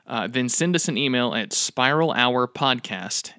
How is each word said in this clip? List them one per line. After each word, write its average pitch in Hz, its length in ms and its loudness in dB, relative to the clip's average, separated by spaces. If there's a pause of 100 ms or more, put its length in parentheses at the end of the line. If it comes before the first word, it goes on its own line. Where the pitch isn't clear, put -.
uh, 110 220 -4
then 127 220 -2
send 170 260 2
us 160 120 0
an 139 100 0
email 123 360 0
at 110 200 -4
spiral 143 580 2
hour 123 360 2
podcast 120 920 -4